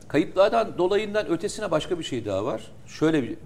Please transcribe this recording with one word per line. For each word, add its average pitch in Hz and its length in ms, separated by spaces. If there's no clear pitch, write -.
Kayıplardan 208 680
dolayından 202 520
ötesine 196 400
başka 160 280
bir - 60
şey 117 200
daha 101 200
var. 113 180
Şöyle 156 360
bir 110 240